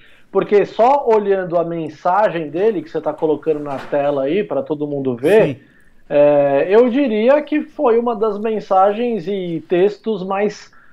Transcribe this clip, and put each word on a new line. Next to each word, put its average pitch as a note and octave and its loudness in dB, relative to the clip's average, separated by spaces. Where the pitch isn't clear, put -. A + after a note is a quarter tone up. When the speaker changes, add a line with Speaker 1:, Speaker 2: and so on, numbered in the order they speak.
Speaker 1:
Porque F#3+ 2
só C4 2
olhando G3 0
a E3 0
mensagem E3+ -2
dele, F3+ -2
que - -16
você D#3 -6
tá D3+ -4
colocando D3+ -2
na C#3+ -8
tela C#3+ -2
aí F3+ -2
pra C#3 -6
todo D3 -6
mundo C#3 -4
ver, D#3+ 2
Speaker 2:
Sim. - -16
Speaker 1:
é, D3 4
eu A#3 4
diria B3+ 2
que D4+ -4
foi B3 0
uma A#3+ -2
das G#3 -2
mensagens G#3 0
e F3 -6
textos G3 0
mais G3+ -4